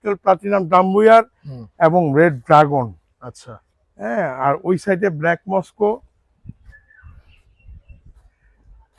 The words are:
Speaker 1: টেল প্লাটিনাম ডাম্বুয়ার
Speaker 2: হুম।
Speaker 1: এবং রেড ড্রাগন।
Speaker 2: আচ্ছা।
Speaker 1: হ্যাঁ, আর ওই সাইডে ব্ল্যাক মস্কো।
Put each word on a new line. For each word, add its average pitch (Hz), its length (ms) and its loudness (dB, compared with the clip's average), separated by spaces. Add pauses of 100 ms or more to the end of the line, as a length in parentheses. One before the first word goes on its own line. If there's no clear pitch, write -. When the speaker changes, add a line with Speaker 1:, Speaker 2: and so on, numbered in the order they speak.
Speaker 1:
টেল 208 120 -4
প্লাটিনাম 190 540 -2
ডাম্বুয়ার 202 560 4 (240)
Speaker 2:
হুম। 120 180 -18 (120)
Speaker 1:
এবং 165 380 2
রেড 165 180 4
ড্রাগন। 143 580 0 (280)
Speaker 2:
আচ্ছা। 120 400 -20 (360)
Speaker 1:
হ্যাঁ, 175 380 -6
আর 135 280 -2
ওই 175 160 -2
সাইডে 190 320 -4
ব্ল্যাক 165 380 -4
মস্কো। 208 520 -4 (3000)